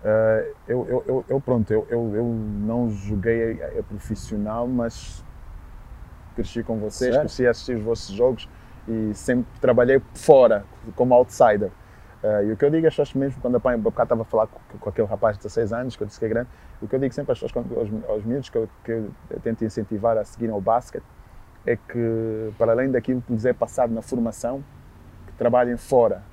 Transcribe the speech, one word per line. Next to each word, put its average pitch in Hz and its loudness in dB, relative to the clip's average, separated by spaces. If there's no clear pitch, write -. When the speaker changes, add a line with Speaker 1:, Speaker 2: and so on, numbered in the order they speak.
Speaker 1:
Eh, 110 2
eu, 120 0
eu, 123 0
eu, 127 0
eu, 135 0
pronto, 120 0
eu, 107 2
eu, 117 -2
eu 117 0
não 110 -2
joguei 107 -2
a, - -6
a 107 -4
profissional, 107 -6
mas 120 -4
cresci 113 -4
com 113 -4
vocês, 107 -2
Speaker 2:
Certo. 151 4
Speaker 1:
cresci 123 -2
a 120 6
assistir 123 -4
os 107 -4
vossos 110 -4
jogos 120 0
e 110 -2
sempre 123 0
trabalhei 123 4
fora, 117 8
como 127 4
outsider. 110 4
Eh, 104 2
e 107 0
o 104 -4
que - 2
eu 143 6
digo 160 4
às 156 4
pessoas 147 -2
mesmo, 139 -2
quando 123 0
apanho, 120 2
há 110 -2
bocado 113 0
estava 113 0
a 110 -4
falar 110 0
com, - -20
com - -6
aquele 107 0
rapaz 104 0
de - -18
dezasseis 110 -2
anos, 123 -6
que - -8
eu 104 -6
disse - -16
que 117 -4
é 110 -2
grande, 117 -2
o 107 -12
que 131 -2
eu 131 0
digo 135 0
sempre 143 -4
às 110 -2
pessoas, 113 -6
quando, 120 -6
aos, 110 -2
aos - -2
miúdos, 127 -4
que - -4
eu, 113 -2
que 117 -6
eu - -8
tento 113 -4
incentivar 110 0
a 104 -2
seguirem 113 -6
ao 101 -4
basquete, 113 -2
é 120 2
que, 113 -4
para 117 4
além 127 2
daquilo 127 0
que 120 -8
lhes 110 -2
é 123 2
passado 117 0
na 113 -4
formação, 123 -4
que - -18
trabalhem 120 2
fora 110 4